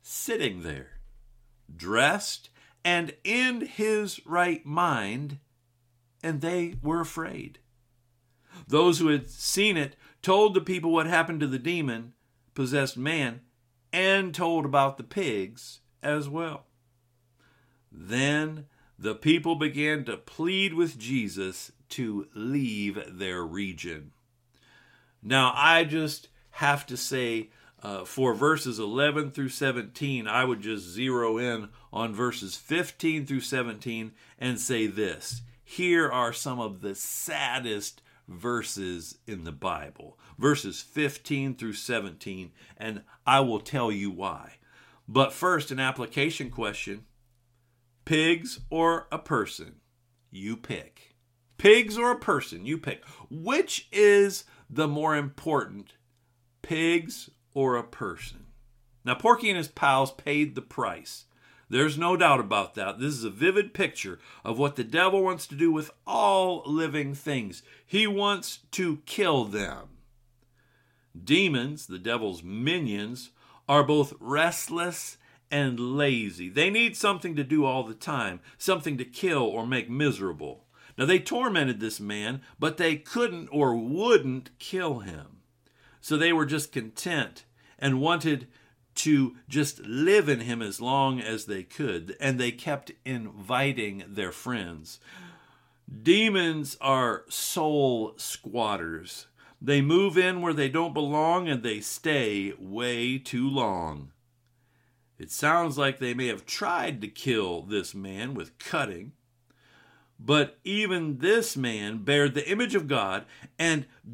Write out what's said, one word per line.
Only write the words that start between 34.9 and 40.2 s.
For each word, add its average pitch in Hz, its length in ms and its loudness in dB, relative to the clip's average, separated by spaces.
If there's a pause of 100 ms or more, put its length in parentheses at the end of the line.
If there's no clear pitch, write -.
Here 170 480 2
are 123 220 0
some 127 260 -6
of 101 220 -6
the 98 140 -6
saddest 123 1080 -4 (260)
verses 92 1000 -6
in 95 180 -10
the 82 80 -10
Bible, 73 640 -8 (200)